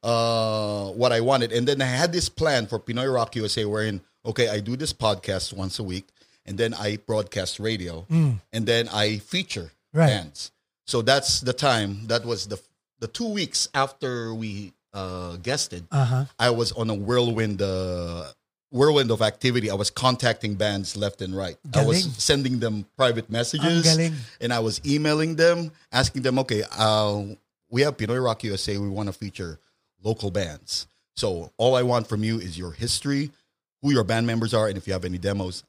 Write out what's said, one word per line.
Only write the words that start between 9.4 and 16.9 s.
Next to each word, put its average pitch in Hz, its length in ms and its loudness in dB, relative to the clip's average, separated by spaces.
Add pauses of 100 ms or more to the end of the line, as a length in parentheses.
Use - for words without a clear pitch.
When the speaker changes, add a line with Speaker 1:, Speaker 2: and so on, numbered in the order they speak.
Speaker 2:
Right. 151 160 6
Speaker 1:
bands. 85 400 -6 (320)
So 120 160 0
that's 135 400 4
the 127 160 -2
time, 107 560 2
that 117 160 0
was 104 240 -4
the, 95 80 -8 (400)
the 113 80 -8
two 233 240 -6
weeks - 400 -2
after 127 640 -4
we, 104 360 -8 (200)
uh, 92 480 -8
guested, 90 480 -6
Speaker 2:
Uh-huh. 131 400 2 (100)
Speaker 1:
I 120 140 4
was 117 240 0
on 110 160 -2